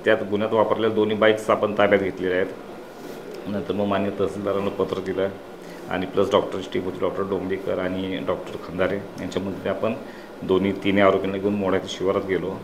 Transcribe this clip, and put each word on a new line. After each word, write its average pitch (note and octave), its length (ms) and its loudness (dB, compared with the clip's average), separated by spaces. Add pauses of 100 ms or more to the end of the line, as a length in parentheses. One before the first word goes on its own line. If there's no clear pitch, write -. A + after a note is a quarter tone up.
त्यात A2 120 8 (140)
गुन्ह्यात G#2+ 220 0
वापरलेल्या A2 380 4
दोन्ही G#2+ 260 2
बाईक्स G#2+ 340 4
आपण G#2 280 2
ताब्यात G2+ 220 6
घेतलेल्या F2+ 360 0
आहेत. F#2+ 100 2 (1000)
नंतर G2 260 -4
मग G2+ 120 0
माननीय G2 360 0
तहसीलदारांना G2 640 0
पत्र F#2 160 -2
दिलं F#2+ 280 0 (640)
आणि F#2 160 -2
प्लस G2 240 2
डॉक्टरची F#2+ 420 2
टीम F2+ 120 -2
होती, F2+ 160 -6
डॉक्टर F#2 220 -2
डोंगरेकर F#2 560 -2
आणि F#2 480 -4
डॉक्टर - 300 -4 (120)
खंदारे F2+ 280 0
यांच्या - 460 -6
मदतीने G2 280 -4
आपण A2 240 0 (480)
दोन्ही F#2+ 300 4
तिन्ही G2+ 300 4
आरोपींना G2 360 4
घेऊन G#2 160 0
मोढ्याच्या F#2+ 440 0
शिवारात G2 300 2
गेलो. F2+ 220 0 (140)